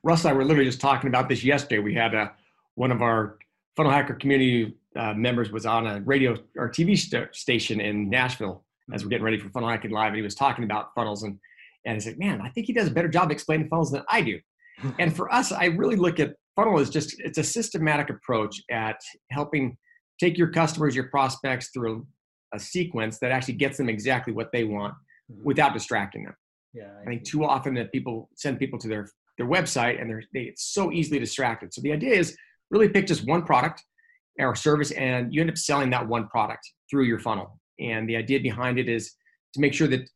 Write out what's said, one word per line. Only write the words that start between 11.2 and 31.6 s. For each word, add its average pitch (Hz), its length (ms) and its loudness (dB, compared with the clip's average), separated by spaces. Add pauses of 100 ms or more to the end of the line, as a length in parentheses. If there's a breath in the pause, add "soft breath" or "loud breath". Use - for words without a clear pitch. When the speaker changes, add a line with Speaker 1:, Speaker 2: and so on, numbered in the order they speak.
Speaker 1:
and, 98 140 -10 (480 loud breath)
and 113 100 -4
I - 20 -4
said, 110 200 -8
"Man, 165 240 -2
I 127 80 -8
think 220 180 -6
he - 60 -4
does 214 120 4
a 151 60 2
better 170 160 2
job 170 240 2
explaining 156 360 -2
funnels 160 220 0
than - 180 -4
I 220 120 2
do." 107 180 -2 (400 loud breath)
Speaker 2:
<laughs> 135 200 -6
Speaker 1:
And 170 180 2
for - 180 -4
us, 156 160 2
I - 140 0
really 202 320 2
look 170 240 2
at - 140 2 (220)
funnel 190 220 4
as 139 120 2
just, - 300 -4
it's - 180 -6
a 151 60 0
systematic 156 680 0
approach 107 460 -2 (140)
at 110 300 -4 (300)
helping 143 460 -2 (440 soft breath)
take 175 180 4
your 165 100 4
customers, 156 460 2
your 127 140 -2
prospects 131 680 -2
through 117 320 -6 (460)
a, 110 40 -12
a 104 40 -10
sequence 123 600 -4
that 127 120 0
actually 127 220 -2
gets 135 240 0
them 131 100 0
exactly 120 440 -2
what 113 200 -6
they 120 100 0
want 104 320 -4 (360 soft breath)
Speaker 2:
Mm-hmm. 110 140 -18
Speaker 1:
without 143 280 4
distracting 101 520 -4
them. - 100 -16 (400)
Speaker 2:
Yeah, 104 140 -16 (100)
I 104 40 -20
Speaker 1:
I - 20 -20
think 117 200 -8
Speaker 2:
see. - 60 -10
Speaker 1:
too 151 140 0
often 135 300 0
that 120 180 -4
people 127 420 -6
send 127 240 -4
people 123 220 -4
to 113 80 -8
their, 104 200 -6 (300)
their 120 80 -4
website 123 540 0
and 113 100 -8
they're, 110 140 -10 (100)
they 123 120 -6
get - 120 -16
so 185 320 -2
easily 151 300 0
distracted. 117 520 -4